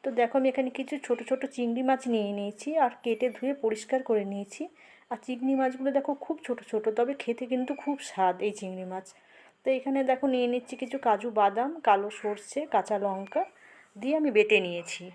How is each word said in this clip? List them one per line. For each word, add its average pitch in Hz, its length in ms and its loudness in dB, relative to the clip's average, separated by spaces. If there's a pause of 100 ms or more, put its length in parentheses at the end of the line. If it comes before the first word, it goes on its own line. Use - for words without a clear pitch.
তো - 100 -6
দেখো, 233 260 2
আমি 269 120 4
এখানে 262 220 0
কিছু 262 280 -6
ছোট 240 240 0
ছোট 254 240 -2
চিংড়ি 240 360 -2
মাছ 254 240 2
নিয়ে 214 260 0
নিয়েছি 202 360 -6 (100)
আর 247 140 4 (100)
কেটে 233 280 0
ধুয়ে 262 240 -2
পরিষ্কার 226 480 0
করে 220 220 2
নিয়েছি। 202 380 -8 (460)
আর 233 140 -8
চিংড়ি 254 320 0
মাছগুলো 262 360 0
দেখো 277 240 0
খুব 302 300 -6
ছোট 240 140 -2 (100)
ছোট, 214 200 -2
তবে 240 260 0
খেতে 240 320 -4
কিন্তু 254 280 -2
খুব 285 260 -4
স্বাদ 185 400 2
এই 208 120 -2
চিংড়ি 185 320 -10
মাছ। 185 220 -8 (520)
তো - 120 -4
এখানে 262 340 0
দেখো 262 220 2
নিয়ে 254 220 2
নিচ্ছি 240 280 -4
কিছু 254 220 -6
কাজু 240 320 2
বাদাম, 214 400 4 (100)
কালো 202 300 4
সর্ষে, 208 560 -6
কাঁচা 214 320 0
লঙ্কা 196 440 -2 (540)
দিয়ে 247 200 -2
আমি 302 140 2
বেটে 214 300 6
নিয়েছি। 175 440 -6 (100)